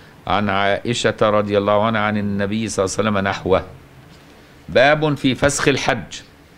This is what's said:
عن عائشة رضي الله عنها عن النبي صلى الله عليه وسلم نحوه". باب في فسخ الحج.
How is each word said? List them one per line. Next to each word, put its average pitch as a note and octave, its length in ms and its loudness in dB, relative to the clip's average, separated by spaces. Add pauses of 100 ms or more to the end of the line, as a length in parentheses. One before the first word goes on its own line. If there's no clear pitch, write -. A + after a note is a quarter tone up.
(280)
عن G2+ 220 0
عائشة G2+ 720 0
رضي G#2 360 2
الله G#2 260 2
عنها A2+ 180 0
عن G#2+ 160 0
النبي G2+ 500 -4
صلى F#2+ 180 -2
الله F#2+ 120 -4
عليه G#2+ 120 0
وسلم G2 180 0
نحوه". F#2 360 0 (1080)
باب D3 480 2
في B2+ 180 0
فسخ - 320 0
الحج. B2+ 520 -2 (380)